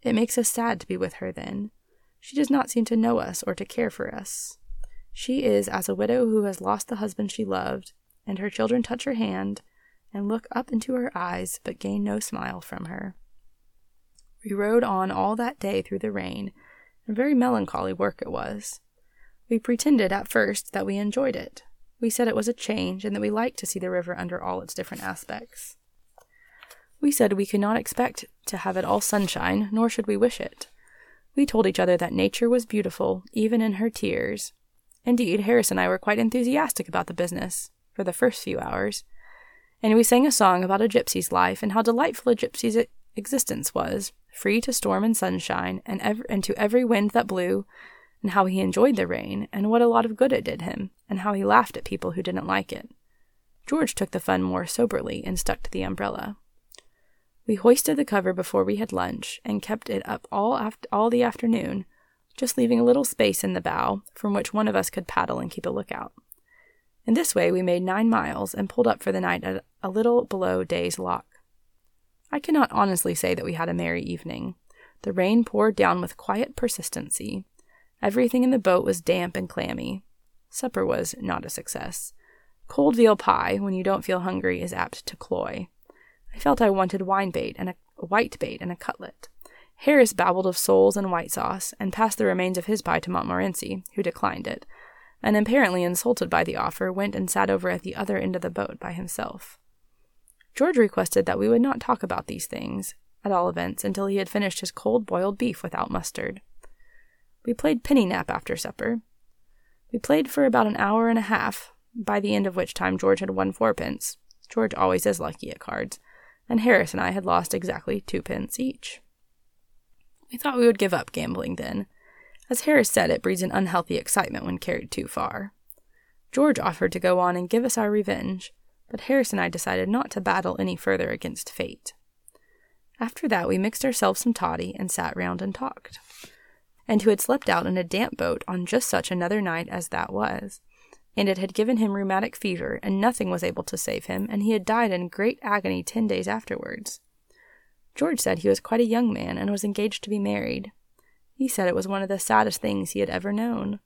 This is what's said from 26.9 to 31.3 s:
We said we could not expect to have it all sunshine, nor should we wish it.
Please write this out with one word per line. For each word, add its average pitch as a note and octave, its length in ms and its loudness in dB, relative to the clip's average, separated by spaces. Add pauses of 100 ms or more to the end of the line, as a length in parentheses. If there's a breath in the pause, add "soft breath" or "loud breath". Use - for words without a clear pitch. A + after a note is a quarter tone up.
We D4 100 4
said G#3+ 220 4
we G3 120 0
could G#3 140 0
not G#3 180 2
expect - 480 -4 (220)
to G3 100 -6
have F#3 200 -4
it F#3 80 -2
all G3+ 160 2
sunshine, G3+ 680 0
nor A3+ 180 2
should A3 180 -4
we G#3 100 0
wish A#3 220 2
it. - 300 -10 (680 soft breath)